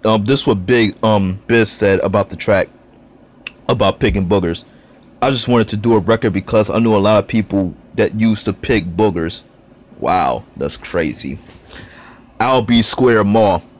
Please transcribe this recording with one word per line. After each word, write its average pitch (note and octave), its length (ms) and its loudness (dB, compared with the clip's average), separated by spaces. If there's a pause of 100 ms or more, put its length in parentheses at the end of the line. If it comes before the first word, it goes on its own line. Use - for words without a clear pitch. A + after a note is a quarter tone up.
Um, A2 180 2
this C3+ 220 0
what G2 220 0
Big, A2+ 360 2
um, G2+ 440 0
Biz A2+ 240 2
said G2 300 0
about G2 280 -2
the F2 60 -14
track, F#2+ 340 0 (960)
about G2+ 320 0
picking F#2+ 280 0
boogers. F2 380 -2 (540)
"I C3 120 0
just B2+ 160 -4
wanted A#2 220 2
to G#2 80 -6
do A2+ 180 2
a G#2+ 40 4
record A2 340 0
because G#2 360 0
I - 80 -2
knew A2+ 180 2
a G2+ 40 2
lot G#2+ 180 4
of G2 100 0
people G2 460 -2 (220)
that G#2+ 240 -2
used A2 260 0
to G#2 80 -2
pick G#2+ 320 -2
boogers." F2 580 -2 (560)
Wow, C#2+ 440 -2 (120)
that's D2 220 -8
crazy. D2+ 640 -6 (1000)
Albee A#2 440 2
Square A#2 400 2
Mall. G2+ 400 2 (160)